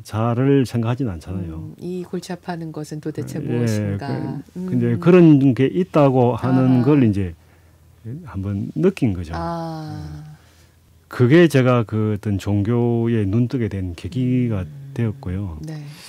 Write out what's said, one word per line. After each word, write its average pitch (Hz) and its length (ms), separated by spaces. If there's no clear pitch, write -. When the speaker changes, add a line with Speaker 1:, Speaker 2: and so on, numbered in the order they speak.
Speaker 1:
자를 123 640
생각하진 120 420
않잖아요. 87 460
Speaker 2:
음, 80 260
이 180 220
골치 175 300
아파하는 170 400
것은 151 280
도대체 135 420
Speaker 1:
예, - 0
Speaker 2:
무엇인가? 120 1000
Speaker 1:
그, 180 140
근데 123 280
Speaker 2:
음. 101 60
Speaker 1:
그런 160 540
게 131 120
있다고 135 680
하는 131 420
Speaker 2:
아하. 120 60
Speaker 1:
걸 139 200
이제 98 300
한번 98 500
느낀 156 400
거죠. 85 200
Speaker 2:
아. 160 760
Speaker 1:
예. 151 60
그게 147 380
제가 123 380
그 107 340
어떤 101 200
종교에 117 880
눈뜨게 117 420
된 92 260
계기가 123 680
Speaker 2:
음. - 320
Speaker 1:
되었고요. 98 680
Speaker 2:
네. 156 200